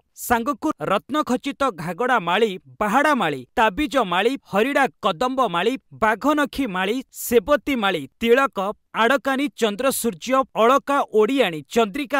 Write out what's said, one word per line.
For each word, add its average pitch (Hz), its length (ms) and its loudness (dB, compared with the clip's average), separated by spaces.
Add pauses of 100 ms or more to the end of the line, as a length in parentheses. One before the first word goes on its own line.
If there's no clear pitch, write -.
(160)
ସାଙ୍ଗକୁ 240 520 -2 (120)
ରତ୍ନଖଚିତ 254 840 -2 (140)
ଘାଗଡ଼ା 202 420 -2 (100)
ମାଳି, 208 220 2 (300)
ବାହାଡ଼ା 262 340 2
ମାଳି, 160 260 -2 (160)
ତାବିଜ 220 380 0 (140)
ମାଳି, 196 240 0 (200)
ହରିଡ଼ା 269 320 2 (200)
କଦମ୍ବ 254 360 -2 (120)
ମାଳି, 185 200 0 (200)
ବାଘନଖି 254 720 0
ମାଳି, 190 300 -4 (160)
ସେବତୀ 254 640 0
ମାଳି, 190 260 -2 (180)
ତିଳକ, 247 380 2 (360)
ଆଡ଼କାନୀ, 269 520 0 (140)
ଚନ୍ଦ୍ରସୂର୍ଯ୍ୟ, 226 760 -2 (200)
ଅଳକା, 262 400 2 (160)
ଓଡ଼ିଆଣୀ, 214 560 2
ଚନ୍ଦ୍ରିକା 233 520 0